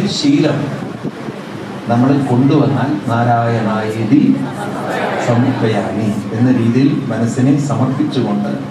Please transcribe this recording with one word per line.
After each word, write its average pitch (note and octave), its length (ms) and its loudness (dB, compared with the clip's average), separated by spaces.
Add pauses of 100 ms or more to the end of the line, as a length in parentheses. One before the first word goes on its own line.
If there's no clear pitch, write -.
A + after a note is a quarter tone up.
ഒരു F#3 60 0
ശീലം C#3+ 720 0 (1080)
നമ്മൾ C3 360 4
കൊണ്ടുവന്നാൽ, C3+ 840 2
"നാരായണായേതി A2+ 1300 2 (920)
സമർപ്പയാമി" A2+ 1120 0
എന്ന B2+ 140 4
രീതിയിൽ B2 560 2
മനസ്സിനെ A#2 520 0
സമർപ്പിച്ചുകൊണ്ട് B2+ 880 0 (220)